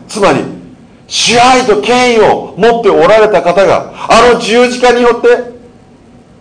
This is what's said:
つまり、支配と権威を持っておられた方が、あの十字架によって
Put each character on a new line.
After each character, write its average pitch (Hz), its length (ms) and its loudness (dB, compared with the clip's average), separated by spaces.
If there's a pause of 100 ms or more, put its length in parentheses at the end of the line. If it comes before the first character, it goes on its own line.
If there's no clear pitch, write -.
つ - 100 -12
ま 180 140 0
り、 127 100 -2 (640)
支 - 300 -4
配 247 300 2
と 202 160 0
権 247 340 0
威 220 40 2
を 131 360 -2
持 233 240 0
っ - 20 -8
て 208 60 0
お 160 180 2
ら 220 140 4
れ 208 80 2
た 170 140 0
方 175 240 0
が、 120 260 -2 (160)
あ 233 240 4
の 190 80 -2
十 240 300 0
字 247 100 -8
架 247 120 2
に 240 100 0
よ 233 160 0
っ - 20 -12
て 240 320 0 (880)